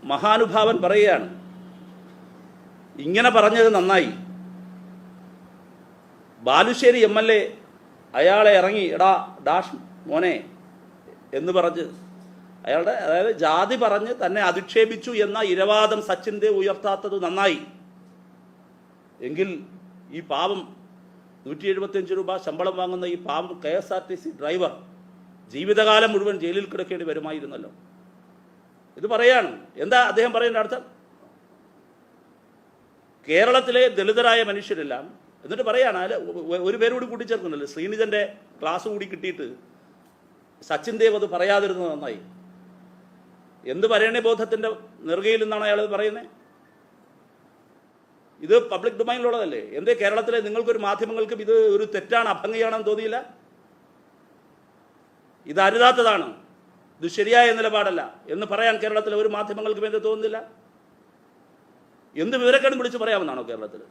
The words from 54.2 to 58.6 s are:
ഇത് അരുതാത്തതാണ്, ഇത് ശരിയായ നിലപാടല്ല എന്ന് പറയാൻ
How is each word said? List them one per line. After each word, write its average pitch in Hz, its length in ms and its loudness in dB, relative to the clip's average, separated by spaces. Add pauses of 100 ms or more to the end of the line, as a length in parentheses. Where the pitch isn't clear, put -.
ഇത് 156 200 -2
അരുതാത്തതാണ്, 226 640 4 (680)
ഇത് 165 180 -6
ശരിയായ 233 320 6 (100)
നിലപാടല്ല 202 440 0 (320)
എന്ന് 202 180 -6
പറയാൻ 220 300 2